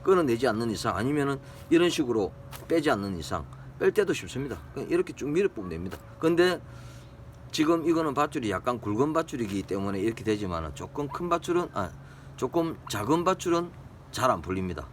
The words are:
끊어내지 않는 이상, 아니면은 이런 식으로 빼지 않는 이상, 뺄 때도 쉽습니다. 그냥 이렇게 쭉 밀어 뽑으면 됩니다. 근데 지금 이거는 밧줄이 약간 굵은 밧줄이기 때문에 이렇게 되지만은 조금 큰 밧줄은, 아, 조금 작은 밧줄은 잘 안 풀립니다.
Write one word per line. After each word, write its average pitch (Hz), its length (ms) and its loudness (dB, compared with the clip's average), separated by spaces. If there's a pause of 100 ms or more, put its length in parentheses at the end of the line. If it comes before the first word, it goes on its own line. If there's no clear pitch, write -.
끊어내지 135 440 6
않는 113 240 2
이상, 98 240 -2
아니면은 139 440 0 (300)
이런 170 200 6
식으로 120 440 2 (340)
빼지 151 240 4
않는 98 260 0
이상, 82 280 -4 (320)
뺄 190 160 4
때도 190 200 4
쉽습니다. 127 460 -4 (140)
그냥 123 160 -6
이렇게 175 240 0
쭉 127 160 -6
밀어 180 180 2
뽑으면 95 220 -4
됩니다. 87 280 -6 (220)
근데 175 400 4 (920)
지금 160 360 4
이거는 160 260 2
밧줄이 139 380 0
약간 117 280 0
굵은 120 340 2
밧줄이기 123 500 0
때문에 98 360 0
이렇게 113 240 0
되지만은 90 520 0
조금 131 320 -6
큰 175 220 -4
밧줄은, 170 440 2
아, 92 180 -2 (440)
조금 156 420 0 (120)
작은 131 340 2
밧줄은 175 480 2 (400)
잘 123 200 2
안 92 100 0
풀립니다. 90 520 -4